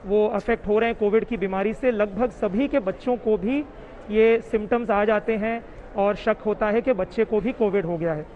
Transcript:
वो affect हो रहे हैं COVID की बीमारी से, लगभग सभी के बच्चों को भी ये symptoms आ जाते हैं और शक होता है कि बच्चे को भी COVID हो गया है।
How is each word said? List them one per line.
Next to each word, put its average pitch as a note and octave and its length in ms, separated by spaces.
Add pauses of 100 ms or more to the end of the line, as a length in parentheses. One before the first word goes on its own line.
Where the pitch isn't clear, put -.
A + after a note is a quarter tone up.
वो G#3 240
affect G#3+ 380
हो G#3 120
रहे A3+ 120
हैं A3+ 80
COVID G#3+ 260
की A#3+ 120
बीमारी F#3+ 380
से, B3+ 160
लगभग G#3+ 400
सभी G#3+ 380
के C#4+ 100
बच्चों G#3+ 380
को G#3+ 200
भी G#3+ 220 (520)
ये A3 300
symptoms A3+ 500
आ G#3 140
जाते G#3+ 320
हैं A3+ 280 (320)
और G3+ 200
शक G#3+ 300
होता G#3+ 240
है A3 120
कि C4 100
बच्चे F#3+ 320
को A3 160
भी A3 120
COVID F#3 340
हो E3+ 120
गया E3 140
है। D3+ 240